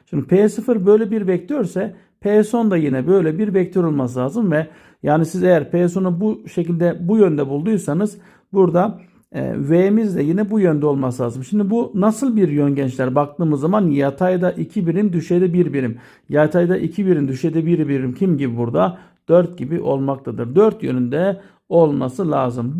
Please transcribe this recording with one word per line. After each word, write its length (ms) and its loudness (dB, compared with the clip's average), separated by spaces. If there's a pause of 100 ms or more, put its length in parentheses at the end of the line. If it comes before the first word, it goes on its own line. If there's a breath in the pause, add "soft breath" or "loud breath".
(100)
Şimdi 160 -4
P 220 4
sıfır 380 -2
böyle 240 4
bir 160 -2
vektörse 680 -4 (240 loud breath)
P 240 4
son 260 0
da 60 2
yine 300 0
böyle 320 2
bir 160 -2
vektör 300 0
olması 340 -2
lazım 320 -2
ve 180 0 (340 loud breath)
yani 240 2
siz 180 -4
eğer 260 4
P 180 2
sonu 320 -2
bu 280 -4
şekilde 520 -2
bu 180 0
yönde 300 2
bulduysanız 680 -2 (340 loud breath)
burada, 480 2 (320 loud breath)
e, 220 -6 (160)
V'miz 460 2
de 60 0
yine 280 -2
bu 100 0
yönde 260 2
olması 360 -2
lazım. 220 -6
Şimdi 260 -2
bu 240 -2
nasıl 420 0
bir 120 4
yön 260 0
gençler? 400 -2
Baktığımız 460 0
zaman 260 0
yatayda 680 0
iki 340 -6
birim, 260 0
düşeyde 400 0
bir 200 0
birim. 260 -4 (300 loud breath)
Yatayda 480 2
iki 300 -4
birim, 220 2
düşeyde 380 -2
bir 220 0
birim 260 -2
kim 240 0
gibi 180 -2
burada? 420 0 (300 loud breath)
Dört 300 2
gibi 220 -4
olmaktadır. 720 -4
Dört 280 4
yönünde 580 -2 (280 loud breath)
olması 640 0
lazım. 500 -2